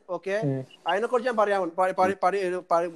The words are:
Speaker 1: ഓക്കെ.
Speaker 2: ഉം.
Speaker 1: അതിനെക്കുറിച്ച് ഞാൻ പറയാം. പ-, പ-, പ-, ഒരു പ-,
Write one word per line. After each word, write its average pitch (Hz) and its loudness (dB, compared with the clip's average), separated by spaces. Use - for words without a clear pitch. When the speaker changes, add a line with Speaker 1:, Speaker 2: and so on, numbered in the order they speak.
Speaker 1:
ഓക്കെ. 190 -4
Speaker 2:
ഉം. 135 -4
Speaker 1:
അതിനെക്കുറിച്ച് 226 0
ഞാൻ 226 -4
പറയാം. 202 2
പ-, 185 0
പ-, 185 2
പ-, 190 0
ഒരു 180 -2
പ-, 175 0